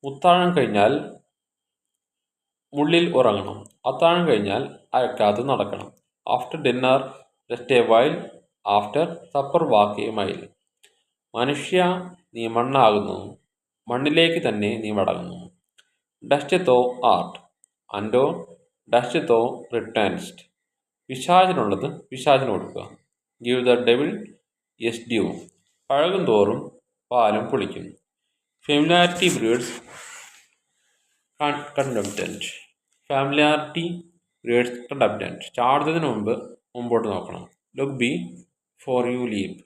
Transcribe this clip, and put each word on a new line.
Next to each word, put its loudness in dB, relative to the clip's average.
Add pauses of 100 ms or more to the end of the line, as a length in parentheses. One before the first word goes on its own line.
മുത്താഴം 4
കഴിഞ്ഞാൽ 4 (1800)
മുള്ളിൽ 2 (120)
ഉറങ്ങണം. 2 (320)
അത്താഴം 2
കഴിഞ്ഞാൽ 0 (320)
അരക്കാതെ 0
നടക്കണം. -4 (380)
After -4
dinner, 2 (520)
rest -4
a 6 (100)
while. 4 (580)
After 0 (240)
supper, 0 (120)
walk 4 (120)
a -6 (100)
mile. -6 (920)
മനുഷ്യ, 0 (540)
നീ -8
മണ്ണാകുന്നു, 2 (680)
മണ്ണിലേക്ക് 0
തന്നെ -2 (120)
നീ -6
മടങ്ങുന്നു. -4 (840)
Dust -2 (160)
to 6 (360)
art, -4 (560)
and -6 (800)
dust 2 (120)
to 4 (360)
returns. -2 (840)
പിശാചിനുള്ളത് 2 (240)
പിശാചിന് 2
കൊടുക്കുക. -6 (580)
Give 0
the 6 (120)
devil 4 (680)
his -2 (160)
due. 0 (600)
പഴകും 2
തോറും 4 (520)
പാലും 2
പുളിക്കും. -4 (840)
Familiarity 4
breeds 0 (1700)
con-, -2 (140)
contentment. -6 (680)
Familiarity 0 (580)
breeds 2 (160)
contentment. -2 (180)
ചാടുന്നതിന് 0
മുമ്പ് -2 (420)
മുമ്പോട്ട് -2
നോക്കണം. -8 (340)
Look -4 (100)
before -4 (100)
you -4
leap. -6 (120)